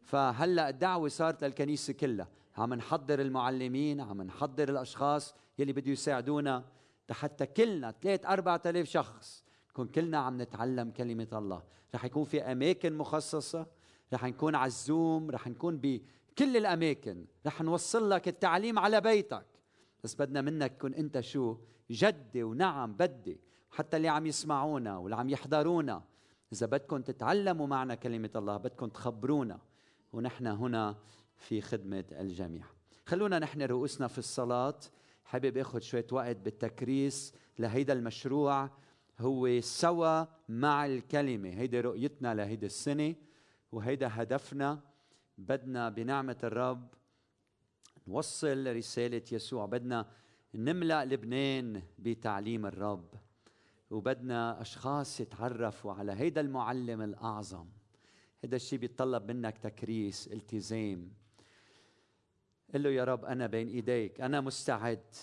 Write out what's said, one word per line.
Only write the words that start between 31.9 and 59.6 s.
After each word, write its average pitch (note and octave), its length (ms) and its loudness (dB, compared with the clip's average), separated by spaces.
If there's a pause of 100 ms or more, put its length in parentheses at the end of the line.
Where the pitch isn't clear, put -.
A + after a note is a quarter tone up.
الجميع. E2+ 520 -8 (420)
خلونا F#3+ 320 2
نحن D3 240 -4
رؤوسنا B2+ 440 -2
في A#2+ 120 -6
الصلاة. B2 640 0 (440)
حابب B2 320 0
آخذ B2 240 -2
شوية A#2 320 -2
وقت B2 240 0
بالتكريس B2+ 1000 -2 (240)
لهيدا B2 340 2
المشروع، C3+ 800 0 (500)
هو B2+ 400 4
سوا E3 640 4 (240)
مع C#3+ 380 4
الكلمة. C3 640 0
هيدي A#2+ 320 0
رؤيتنا A#2+ 540 0
لهيدي G#2 320 -2
السنة، D3+ 480 0 (580)
وهيدا B2 400 0
هدفنا. C#3 680 -2 (580)
بدنا B2 500 -2
بنعمة B2 560 -2
الرب B2 440 -2 (1160)
نوصل C3+ 720 0
رسالة A#2+ 460 -2 (100)
يسوع، A2 340 -4
بدنا A#2+ 400 -2 (480)
نملأ D#3 500 2
لبنان B2+ 800 0 (160)
بتعليم A2 680 -2
الرب، F#2 480 -4 (760)
وبدنا A#2 720 -2
أشخاص C3+ 600 -4
يتعرفوا A2 720 -4
على G2+ 200 -4
هيدا C#3+ 280 0
المعلم B2 640 -2
الأعظم. G2+ 640 -6 (760)
هيدا B2+ 140 -2
الشيء B2+ 220 -4
بيتطلب A#2+ 520 -2
منك A#2 280 -4
تكريس، G#2+ 720 -6